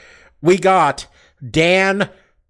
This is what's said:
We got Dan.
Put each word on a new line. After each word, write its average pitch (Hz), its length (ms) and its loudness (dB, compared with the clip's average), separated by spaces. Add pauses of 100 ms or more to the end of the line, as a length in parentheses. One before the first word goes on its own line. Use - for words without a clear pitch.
(440)
We 180 160 2
got 175 480 0 (420)
Dan. 185 580 0 (420)